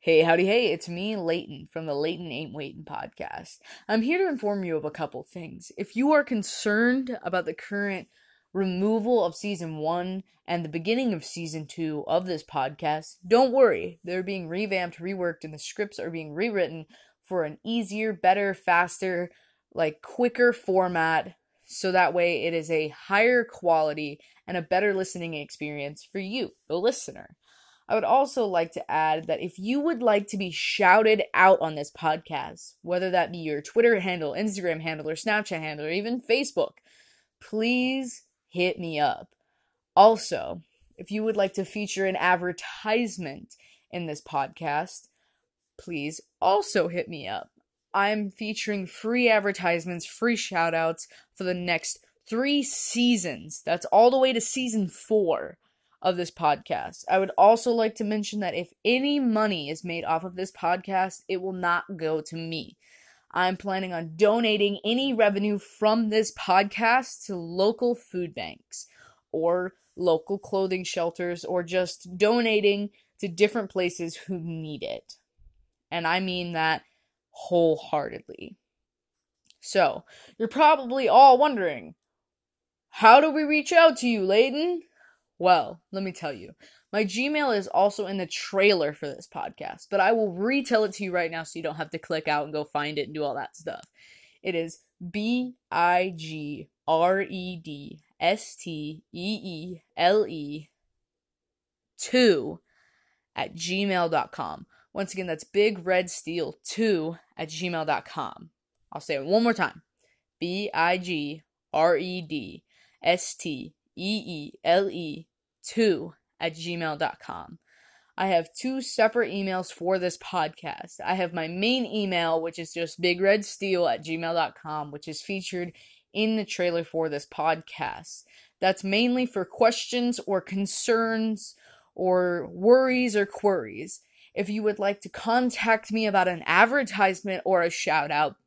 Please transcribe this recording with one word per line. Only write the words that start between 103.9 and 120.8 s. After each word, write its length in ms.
dot 220
com. 360
Once 180
again, 160
that's 160
big 420
red 240
steel 540
two 540
at 140
gmail 360
dot 200
com. 460
I'll 80
say 140
it 100
one 180
more 100
time. 280
B 340
I 240
G 460
R 240
E 240
D 420
S 320
T 380
E 280
E 400
L 240
E 360
two 500
at 160
gmail 460
dot 180
com. 420
I 100
have 260
two 280
separate 500
emails 400
for 260
this 200
podcast. 840